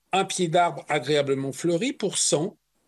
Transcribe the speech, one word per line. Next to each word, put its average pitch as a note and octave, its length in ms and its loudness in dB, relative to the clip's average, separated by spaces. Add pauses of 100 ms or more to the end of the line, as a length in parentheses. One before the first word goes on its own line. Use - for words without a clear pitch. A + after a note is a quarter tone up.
(120)
un F#3+ 140 2
pied F#3 240 -2
d'arbre E3+ 400 2
agréablement C#3 640 0
fleuri F3 400 0
pour - 240 -4
cent - 400 0 (300)